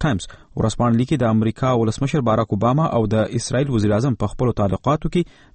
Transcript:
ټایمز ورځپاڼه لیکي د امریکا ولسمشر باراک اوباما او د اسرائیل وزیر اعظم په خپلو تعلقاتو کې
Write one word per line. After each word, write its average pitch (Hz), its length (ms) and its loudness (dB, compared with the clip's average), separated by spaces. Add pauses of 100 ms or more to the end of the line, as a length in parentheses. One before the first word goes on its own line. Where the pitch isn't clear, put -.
ټایمز 120 200 -2 (340)
ورځپاڼه 117 420 0
لیکي 127 220 0
د 110 140 2
امریکا 110 360 0
ولسمشر 123 560 0
باراک 110 280 0
اوباما 127 300 2 (100)
او 117 60 2 (120)
د 107 260 0
اسرائیل 135 300 -2
وزیر 107 260 2
اعظم 123 260 0
په 104 120 -2
خپلو 123 260 0
تعلقاتو 123 540 -2
کې 175 80 2 (320)